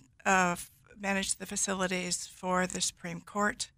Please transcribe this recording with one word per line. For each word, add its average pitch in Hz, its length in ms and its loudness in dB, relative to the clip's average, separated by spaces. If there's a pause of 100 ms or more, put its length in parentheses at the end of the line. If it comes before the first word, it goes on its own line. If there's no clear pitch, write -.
(240)
uh, 185 320 6 (460)
manage 196 360 0
the 190 100 -10
facilities 185 800 -2
for 185 400 0
the 180 140 -4
Supreme 170 400 -4
Court. - 560 -2